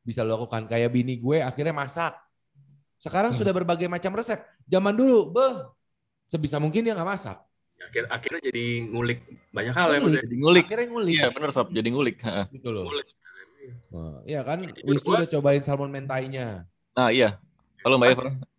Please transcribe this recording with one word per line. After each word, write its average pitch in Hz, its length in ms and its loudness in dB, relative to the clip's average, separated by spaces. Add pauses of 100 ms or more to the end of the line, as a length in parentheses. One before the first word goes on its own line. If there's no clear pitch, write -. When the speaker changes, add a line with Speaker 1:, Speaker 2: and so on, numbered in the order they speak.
Speaker 1:
bisa 117 200 -8
lu 110 140 0
lakukan. 113 300 -4
Kayak 117 260 0
bini 123 260 0
gue 135 240 0
akhirnya 147 320 -2
masak. 147 400 -4 (840)
Sekarang 196 360 -2
Speaker 2:
Hmm. 226 80 -2
Speaker 1:
sudah 196 120 2
berbagai 175 340 0
macam 175 260 -4
resep. 220 280 -4 (240)
Zaman 190 280 2
dulu, 233 400 4
beh, 240 320 2 (600)
sebisa 151 320 -4
mungkin 156 280 0
dia 226 80 0
nggak 175 160 -4
masak. 160 320 -8 (420)
Speaker 3:
Akhir-, - 260 -6
akhirnya 123 340 -6
jadi 120 220 -4 (240)
ngulik 120 300 -2 (320)
banyak 113 240 -4
hal 175 160 2
ya, 143 80 4
Speaker 1:
Ngulik. 247 80 2
Speaker 3:
Mas, 156 80 4
ya? 135 100 0
Speaker 2:
Jadi 117 140 -6
ngulik. 165 260 6
Speaker 1:
Akhirnya 226 240 -2
ngulik. 226 240 -2
Speaker 2:
Iya, 151 160 2
benar, 139 220 -4
Sob. 127 180 0
Jadi 110 220 -2
ngulik. 127 320 0
Heeh. 101 260 -2
Speaker 1:
Gitu 135 220 -12
loh. 101 160 -6
Speaker 3:
Ngulik. 143 200 -8 (840)
Speaker 1:
Wah, 80 320 -12
iya 147 200 -6
kan? 127 200 -4
Speaker 3:
Jadi - 200 -14
Speaker 1:
Wisnu 143 220 2
Speaker 3:
gua 185 140 2
Speaker 1:
udah 170 120 0
cobain 143 320 4
salmon 139 300 -4
mentainya. 135 540 -6 (480)
Speaker 2:
Nah, 123 160 4
iya. 113 320 4 (400)
Halo, 131 160 4
Mbak 120 100 8
Speaker 3:
Mas. 127 80 8
Speaker 2:
Eva. 127 140 -4 (280)